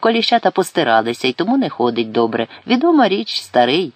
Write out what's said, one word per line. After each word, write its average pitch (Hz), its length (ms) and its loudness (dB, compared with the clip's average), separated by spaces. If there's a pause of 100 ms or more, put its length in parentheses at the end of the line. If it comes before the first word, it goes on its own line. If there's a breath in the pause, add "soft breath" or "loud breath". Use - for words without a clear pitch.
«Коліщата 226 500 2
постиралися, 120 760 0
й 127 40 -2
тому 117 240 -2
не 226 140 0
ходить 117 420 -2
добре. 113 340 0 (200 loud breath)
Відома 269 420 2
річ, 208 320 -4
старий». 127 560 0